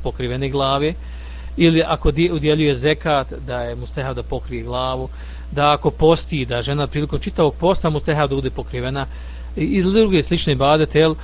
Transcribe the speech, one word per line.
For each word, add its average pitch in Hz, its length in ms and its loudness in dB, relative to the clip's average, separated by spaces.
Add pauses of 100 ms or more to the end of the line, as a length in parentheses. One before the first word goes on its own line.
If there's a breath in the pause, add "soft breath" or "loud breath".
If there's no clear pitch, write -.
pokrivene 127 460 -4
glave, 139 440 0 (640 loud breath)
ili 165 300 6
ako 156 240 2
di-, 165 200 2
udjeljuje 151 440 2
zekat, 147 580 0 (140)
da 123 140 -4
je 120 140 -6
mustehab 127 400 -6
da 120 80 -6
pokrije 123 400 -6
glavu, 131 460 -4 (420 loud breath)
da 147 200 4
ako 147 200 2
posti, 156 540 2
da 120 160 -2
žena 143 260 -2
prilikom 147 320 -2
čitavog 160 360 0
posta 175 340 2
mustehab 151 400 0
da 139 60 -2
bude 131 140 -2
pokrivena”, 131 560 -6 (500 loud breath)
i, 156 80 -2
i 185 200 2
druge 190 400 4
slične 165 300 0
ibadete, 147 460 4
jel, 160 240 6